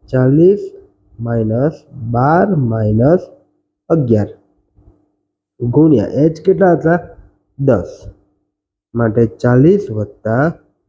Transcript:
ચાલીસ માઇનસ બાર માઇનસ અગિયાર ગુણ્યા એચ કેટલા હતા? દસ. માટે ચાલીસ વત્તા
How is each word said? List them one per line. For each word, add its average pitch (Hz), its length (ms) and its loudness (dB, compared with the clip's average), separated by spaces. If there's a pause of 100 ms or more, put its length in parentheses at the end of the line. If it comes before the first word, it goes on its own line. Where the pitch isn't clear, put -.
(120)
ચાલીસ 151 480 2 (600)
માઇનસ 117 520 -2 (380)
બાર 160 440 2
માઇનસ 117 680 0 (680)
અગિયાર 113 380 0 (1300)
ગુણ્યા 123 460 2
એચ 151 340 -2
કેટલા 180 320 2
હતા? 160 260 0 (600)
દસ. 127 300 0 (1080)
માટે 117 320 -2
ચાલીસ 131 640 0
વત્તા 113 640 -6 (360)